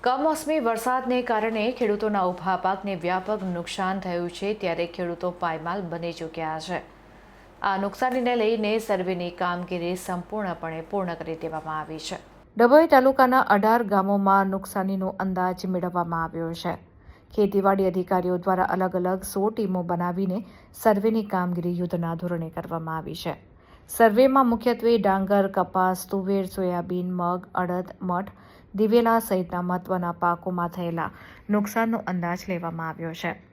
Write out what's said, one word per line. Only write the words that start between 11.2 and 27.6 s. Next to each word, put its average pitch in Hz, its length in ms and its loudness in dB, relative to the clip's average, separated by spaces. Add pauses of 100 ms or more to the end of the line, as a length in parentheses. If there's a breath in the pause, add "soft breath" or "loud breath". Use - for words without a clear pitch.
દેવામાં 156 440 -6
આવી 156 200 -10
છે. - 180 -10 (400)
ડભોઈ 269 300 8
તાલુકાના 262 520 6
અઢાર 220 440 4
ગામોમાં 196 640 4
નુકસાનીનો 190 600 -2
અંદાજ 185 580 -2
મેળવવામાં 175 580 -2
આવ્યો 165 300 -4
છે. 170 200 -4 (640 soft breath)
ખેતીવાડી 196 500 4
અધિકારીઓ 180 520 0
દ્વારા 185 260 0
અલગ 185 320 0
અલગ 185 280 0
સો 202 260 -2
ટીમો 185 340 -2
બનાવીને 180 640 -2 (280 loud breath)
સર્વેની 220 500 2
કામગીરી 175 560 -2
યુદ્ધના 170 360 -2
ધોરણે 165 340 -6
કરવામાં 165 480 -6
આવી 156 180 -8
છે. 160 200 -6 (520 soft breath)
સર્વેમાં 254 600 6
મુખ્યત્વે 233 500 2
ડાંગર, 196 500 2
કપાસ, 185 640 0
તુવેર, 196 340 0
સોયાબીન, 180 680 -2
મગ, 180 340 -2 (100)
અડદ, 180 300 -2 (160)